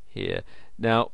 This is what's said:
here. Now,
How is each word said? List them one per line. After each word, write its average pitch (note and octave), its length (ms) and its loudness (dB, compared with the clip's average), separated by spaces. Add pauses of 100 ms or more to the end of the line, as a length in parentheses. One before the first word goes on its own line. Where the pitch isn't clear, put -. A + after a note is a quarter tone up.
here. G1+ 360 -2 (360)
Now, A2+ 360 4